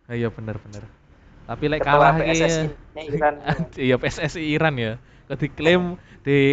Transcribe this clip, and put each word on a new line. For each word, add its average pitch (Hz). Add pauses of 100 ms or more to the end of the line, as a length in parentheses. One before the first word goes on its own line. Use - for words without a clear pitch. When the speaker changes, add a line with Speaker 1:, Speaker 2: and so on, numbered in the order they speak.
Speaker 1:
Ah, 120
iya, 117
bener, 110
bener. 104 (640)
Tapi 120
lek 151
Speaker 2:
Ketua 139
Speaker 1:
kalah 147
iki 160
Speaker 2:
P 160
S 165
S 165
I 160
Speaker 1:
ya. 156 (240)
Speaker 2:
nya 151
Iran. 147 (240)
Speaker 1:
<laughs> 165
Iya, 127
P 123
S 135
S 156
I 160
Iran 156
ya. 113 (320)
Kok 139
diklaim 175 (240)
di 143 (160)